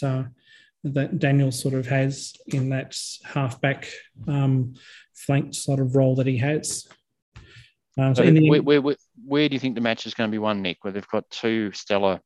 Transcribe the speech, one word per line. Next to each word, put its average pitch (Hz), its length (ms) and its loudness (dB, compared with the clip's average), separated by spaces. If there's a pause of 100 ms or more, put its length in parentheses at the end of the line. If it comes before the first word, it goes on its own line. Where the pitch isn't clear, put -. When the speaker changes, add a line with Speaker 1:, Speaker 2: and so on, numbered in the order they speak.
Speaker 1:
uh, 131 220 -2 (600)
that 139 360 -2
Daniel 139 320 2
sort 135 220 -4
of 131 120 -4
has 135 480 -2 (140)
in 131 220 -2
that 131 280 -6 (240)
halfback, 135 640 -4 (380)
um, 135 480 0 (400)
flank - 400 -2
sort 139 240 -2
of 131 160 0
role 131 220 4
that 131 100 0
he 131 120 0
has. 147 500 -4 (1120)
Um, 135 160 2
so 120 80 4
Speaker 2:
So - 60 8
Speaker 1:
in 160 60 10
the 156 140 8
Speaker 2:
where, 147 100 6
Speaker 1:
end 139 80 0
Speaker 2:
where, 143 160 6
where, 143 140 -2 (280)
where 143 240 2
do 135 60 -2
you 127 60 -2
think 127 140 -2
the 117 60 -4
match 117 260 -2
is 110 80 -12
gonna 107 180 -2
be 110 60 -2
won, 104 240 -2
Nick? 87 200 -6
Where 98 100 -8
they've 101 160 -10
got 107 220 -4
two 113 420 -2
stellar 98 540 0